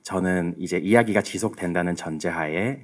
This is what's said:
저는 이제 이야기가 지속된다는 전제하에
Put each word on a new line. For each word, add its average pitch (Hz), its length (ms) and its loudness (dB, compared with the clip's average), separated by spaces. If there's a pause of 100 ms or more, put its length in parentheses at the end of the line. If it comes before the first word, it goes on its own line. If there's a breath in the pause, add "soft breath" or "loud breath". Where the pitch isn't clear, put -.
저는 90 560 0
이제 87 200 -2
이야기가 107 440 4
지속된다는 90 720 -2
전제하에 82 880 -4